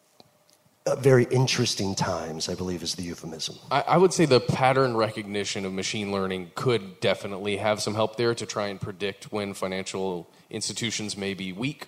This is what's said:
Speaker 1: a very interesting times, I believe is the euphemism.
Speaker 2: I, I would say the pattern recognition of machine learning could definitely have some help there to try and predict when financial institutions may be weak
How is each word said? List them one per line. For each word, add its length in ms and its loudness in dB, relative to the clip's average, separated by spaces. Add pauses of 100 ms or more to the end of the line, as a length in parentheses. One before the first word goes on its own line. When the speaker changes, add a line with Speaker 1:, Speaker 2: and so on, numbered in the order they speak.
(840)
Speaker 1:
a 100 2
very 300 6
interesting 680 2
times, 560 -4
I 60 -2
believe 280 -4
is 120 -4
the 80 -8
euphemism. 520 -8 (140)
Speaker 2:
I, 120 2
I 160 4
would 140 6
say 140 4
the 140 8
pattern 580 4
recognition 680 -2
of 80 -4
machine 380 -2
learning 440 -2
could 440 0
definitely 580 0
have 240 2
some 140 -2
help 220 0
there 160 2
to 120 -6
try 220 -4
and 120 -8
predict 520 -8
when 220 -2
financial 760 -4 (220)
institutions 680 -6
may 180 -4
be 200 -8
weak 340 -6